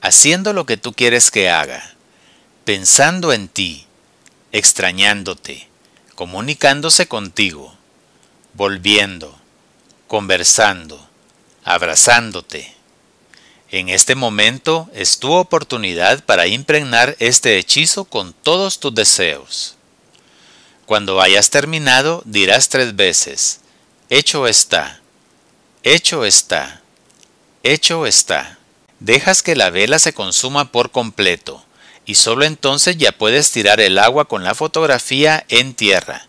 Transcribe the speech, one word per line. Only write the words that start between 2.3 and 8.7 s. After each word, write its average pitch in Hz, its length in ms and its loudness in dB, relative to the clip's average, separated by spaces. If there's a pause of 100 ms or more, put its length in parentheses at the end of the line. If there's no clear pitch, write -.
pensando 143 680 0
en 101 160 -4
ti, 85 380 -10 (680)
extrañándote, 95 1160 -2 (460)
comunicándose 143 920 0
contigo, 90 680 -6 (800)
volviendo, 98 840 -2 (680)